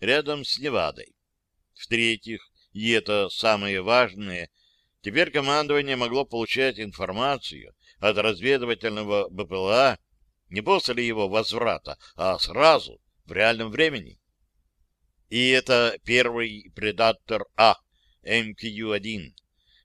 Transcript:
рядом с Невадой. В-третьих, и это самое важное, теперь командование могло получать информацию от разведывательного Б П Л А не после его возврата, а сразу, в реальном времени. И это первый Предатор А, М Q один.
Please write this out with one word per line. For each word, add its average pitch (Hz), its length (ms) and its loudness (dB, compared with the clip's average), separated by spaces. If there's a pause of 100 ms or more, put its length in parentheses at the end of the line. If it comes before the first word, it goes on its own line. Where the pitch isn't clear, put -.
рядом 143 440 0
с - 140 -4
Невадой. 107 560 -4 (580)
В-третьих, 113 720 -4 (280)
и 107 160 -2
это 104 400 2
самое 101 500 0
важное, 95 720 0 (500)
теперь 143 300 -2
командование 143 640 0
могло 123 300 -2
получать 120 520 -2
информацию 98 960 -6 (260)
от 101 180 2
разведывательного 107 1120 0
Б 92 160 -8
П - 80 -10
Л 95 160 -2
А 123 280 4 (500)
не 190 120 -6
после 127 460 0
его 107 240 0
возврата, 107 640 -2 (180)
а 90 240 0
сразу, 135 640 2 (240)
в - 80 -16
реальном 113 380 0
времени. 113 500 -2 (1080)
И 123 180 2
это 123 560 4
первый 117 720 0
Предатор 110 680 0 (100)
А, 110 200 6 (460)
М 110 320 -2
Q 110 360 -8
один. 104 440 -6 (500)